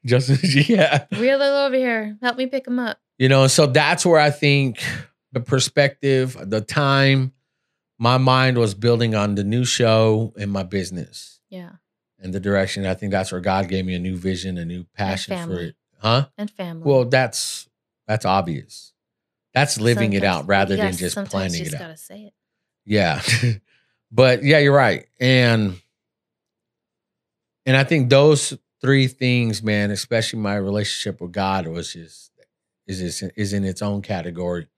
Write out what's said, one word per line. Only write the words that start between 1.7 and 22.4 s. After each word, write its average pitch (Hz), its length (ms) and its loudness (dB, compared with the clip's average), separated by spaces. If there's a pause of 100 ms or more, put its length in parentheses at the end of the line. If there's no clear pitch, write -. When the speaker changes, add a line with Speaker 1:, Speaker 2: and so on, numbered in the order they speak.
Speaker 2:
here. 220 460 -2
Help 247 140 -2
me 262 100 -4
pick 262 200 -6
him 247 120 -4
up." 240 200 -6 (200)
Speaker 1:
You 131 120 4
know, 135 120 6
and 135 80 4
so 156 160 4
that's 151 380 2
where 165 160 6
I 147 100 4
think 139 520 0 (500)
the 135 80 -4
perspective, 135 960 0
the 107 220 -4
time, 135 720 0 (680)
my 120 200 2
mind 131 400 4
was 110 160 2
building 117 400 0
on 104 220 0
the 101 80 -2
new 117 200 0
show 110 760 2
and 101 140 -6
my 98 100 -4
business. 92 880 -8
Speaker 2:
Yeah. 175 240 -18 (460)
Speaker 1:
And 92 160 -10
the 95 60 -4
direction. 98 440 -2
I 95 100 -2
think 98 180 -6
that's 95 200 -2
where 90 80 -6
God 95 280 -2
gave 95 180 -4
me 92 80 -4
a 90 40 -4
new 92 180 -6
vision, 90 420 -6
a 85 80 -8
new 87 140 -10
Speaker 2:
And 87 120 -20
Speaker 1:
passion 95 420 -6
for 180 120 -8
Speaker 2:
family. 87 220 -6
Speaker 1:
it. - 80 -16 (220)
Huh? 120 280 0 (100)
Speaker 2:
And 208 140 -8
family. 170 340 -12
Speaker 1:
Well, 135 220 4
that's, - 640 -2 (380)
that's 107 200 -2
obvious. 85 680 -2 (600)
That's 135 260 0
living 110 320 2
it 98 100 0
Speaker 2:
Sometimes, 92 220 0
Speaker 1:
out - 40 -10
rather 98 280 0
than 104 100 -2
Speaker 2:
yes, 90 120 -4
Speaker 1:
just 90 160 -6
Speaker 2:
sometimes 98 180 -8
Speaker 1:
planning 95 220 -4
Speaker 2:
you 85 80 -6
Speaker 1:
it - 20 -8
Speaker 2:
just - 120 -8
Speaker 1:
out. 143 40 -12
Speaker 2:
gotta 165 160 -16
say 196 280 -20
it. 208 100 -20 (500)